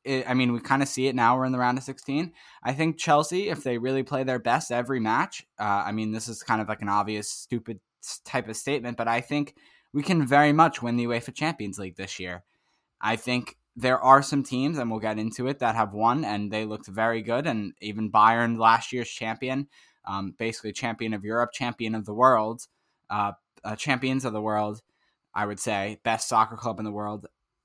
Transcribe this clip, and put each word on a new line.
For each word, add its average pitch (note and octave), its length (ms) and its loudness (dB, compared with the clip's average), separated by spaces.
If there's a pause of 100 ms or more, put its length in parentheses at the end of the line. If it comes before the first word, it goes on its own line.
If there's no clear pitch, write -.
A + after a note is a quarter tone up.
it, C3 260 -2
I B2+ 40 2
mean, B2+ 180 4
we A#2+ 80 -2
kinda C#3 260 2
see C3 220 -2
it B2+ 80 0
now. A#2+ 200 6
We're C3 100 0
in C3 60 0
the B2+ 60 -2
round B2 200 0
of C3 60 -8
sixteen. C#3+ 500 -6 (280)
I - 120 -2
think D#3+ 260 0
Chelsea, E3 500 2
if - 140 -6
they B2 140 -2
really C3 260 0
play C3+ 200 -4
their B2+ 160 -2
best B2 320 0
every B2 280 -2
match, A#2 440 0 (160)
uh, G2+ 260 0
I G#2 80 -4
mean, A2 180 -4
this A2 160 -6
is A2+ 160 -12
kind A2 180 0
of, G#2 60 -4
like, G#2+ 140 -6
an G#2 80 -6
obvious, G#2 400 0
stupid A2+ 500 -8 (240)
s-, - 200 -12
type A#2+ 260 -4
of A2 80 -8
statement, B2 400 -6
but A#2 100 -2
I A#2 140 0
think D3 340 -4 (380)
we D3 100 -2
can D#3+ 240 2
very C#3+ 260 6
much D#3+ 280 4
win A#2+ 160 -2
the A#2+ 80 0
uefa A#2+ 280 -4
Champions G#2 460 -6
League F#2+ 160 -10
this - 240 -10
year. F2+ 240 -10 (580)
I A2 140 0
think B2 420 -4 (220)
there B2+ 200 2
are C3+ 240 8
some C#3+ 180 0
teams, C3+ 380 -2
and A#2 100 -2
we'll A2 100 -2
get G#2+ 200 -2
into A2+ 280 -4
it, C#3 120 -4
that A2+ 160 2
have G#2+ 180 0
won, A#2 320 2
and G#2 260 -4
they A2 140 -2
looked G#2+ 220 -10
very A2 340 0
good, C#3+ 240 -2
and A2 340 -4
even G#2+ 320 -6
Bayern, A2+ 480 6
last A2+ 320 6
year's B2 180 -6
champion, B2+ 580 -6 (380)
um, G2 340 -6
basically A2+ 320 -4
champion A2+ 420 -4
of G2 100 -6
Europe, A#2 300 0
champion A#2 400 -4
of G#2+ 120 -6
the G#2 80 -8
world, A#2 540 4 (440)
uh, G2+ 220 0 (300)
uh, G#2+ 120 -6
champions C3 500 -2
of A#2 80 -4
the G#2+ 80 -4
world, G#2+ 400 -2 (540)
I G#2 100 0
would G#2 140 -6
say, G#2 440 -4
best A2+ 240 0
soccer A2+ 280 4
club A2+ 240 -6
in A2 60 -6
the G#2+ 60 -4
world, G#2 360 -6 (380)